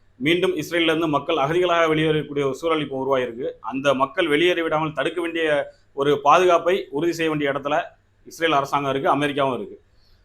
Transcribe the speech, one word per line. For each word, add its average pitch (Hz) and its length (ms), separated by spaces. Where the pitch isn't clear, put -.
மீண்டும் 170 400
இஸ்ரேல்ல 160 360
இருந்து 160 160
மக்கள் 151 280
அகதிகளாக 165 520
வெளியேறக்கூடிய 156 580
ஒரு 131 100
சூழல் 160 260
இப்போ 135 160
உருவாயிருக்கு. 131 640
அந்த 135 340
மக்கள் 139 340
வெளியேறி 165 340
விடாமல் 156 320
தடுக்க 160 280
வேண்டிய 160 500
ஒரு 139 300
பாதுகாப்பை 175 680
உறுதி 160 220
செய்ய 160 160
வேண்டிய 147 220
இடத்துல 143 320
இஸ்ரேல் 160 260
அரசாங்கம் 143 400
இருக்கு, 139 180
அமெரிக்காவும் 139 480
இருக்கு. - 240